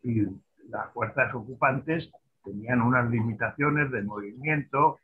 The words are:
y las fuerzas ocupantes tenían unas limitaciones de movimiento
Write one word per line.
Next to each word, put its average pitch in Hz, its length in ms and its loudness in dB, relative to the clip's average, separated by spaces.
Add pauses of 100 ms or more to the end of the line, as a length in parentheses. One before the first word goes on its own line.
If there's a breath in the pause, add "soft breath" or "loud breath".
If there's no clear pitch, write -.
y 117 200 0 (460)
las 107 240 -8
fuerzas 117 420 0
ocupantes 135 760 0 (340)
tenían 110 380 0
unas 120 280 4
limitaciones 120 800 0
de 117 120 -2
movimiento 131 1000 0